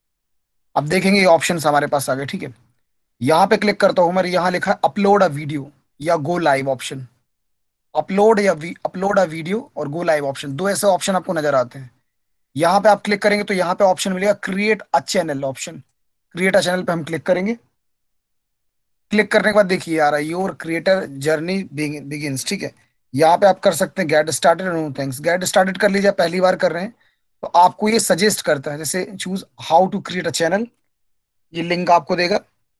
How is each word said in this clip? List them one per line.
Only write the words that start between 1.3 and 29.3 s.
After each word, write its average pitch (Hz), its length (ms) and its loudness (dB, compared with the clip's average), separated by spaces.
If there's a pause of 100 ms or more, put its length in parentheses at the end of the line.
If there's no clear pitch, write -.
हमारे 147 220 2
पास 143 220 -2
आ 131 60 0
गए, 139 100 -6
ठीक 190 180 -10
है। 135 100 -12 (680)
यहाँ 156 260 4
पे 214 100 2
क्लिक 202 220 0
करता 190 220 4
हूँ 175 120 2
मैं, 185 100 0
यहाँ 180 280 0
लिखा 180 200 -2
है 202 100 -2
upload 196 420 4
a 180 60 2
video 147 340 -8 (360)
या 165 180 0
go 156 220 -4
live 139 300 0
option। 135 300 -6 (960)
upload 202 440 2
या 196 140 2
वी-, 165 220 -10 (120)
upload 196 320 -2
a 185 100 4
video 165 320 -6 (160)
और 147 100 -6
go 160 160 -6
live 156 220 0
option, 139 240 -8
दो 175 200 -4
ऐसे 196 180 0
option 190 280 2
आपको 180 180 -4
नजर 151 220 0
आते 127 240 -2
हैं। 127 120 -18 (640)
यहाँ 170 260 4
पे 208 80 6
आप 202 120 4
क्लिक 208 200 -2
करेंगे 208 220 2
तो 202 100 -4
यहाँ 175 220 -2
पे - 80 0
ऑप्शन 190 300 2
मिलेगा 196 280 0
create 208 400 -2 (140)
a 170 100 2
channel 151 400 -4
option, 135 360 -10 (540)
create 185 200 0
a 190 60 4
channel 180 240 -2
पे 180 60 -2
हम 165 120 -4
क्लिक 156 220 -8
करेंगे। 190 320 0 (1500)
क्लिक 208 200 0
करने 214 200 2
के 202 40 2
बाद 208 100 4
देखिए 165 340 -2
आ 147 100 4
रहा 147 100 0
है 151 60 -4
your 175 300 -4
creator 165 400 -2 (240)
journey 156 380 -2 (160)
begin-, 147 340 -8
begins, 143 400 -8
ठीक 196 160 -6
है। - 80 -10 (420)
यहाँ 160 240 4
पे 202 100 4
आप 185 120 4
कर 190 140 2
सकते 175 280 -4
हैं 160 80 -2
get 156 220 2
started, 175 360 2
no 160 260 -4
thanks, 135 280 -8
get 175 240 -2
started 190 320 0
कर 208 120 2
लीजिए, 196 240 2
पहली 180 280 0
बार 185 140 4
कर 175 160 0
रहे 170 120 -6
हैं 233 100 -10 (500)
तो - 60 -6
आपको 180 400 4
ये 220 100 2
सजेस्ट 190 420 0
करता 147 300 -2
है, 147 60 -8
जैसे 165 280 -4 (120)
choose 185 260 -8 (200)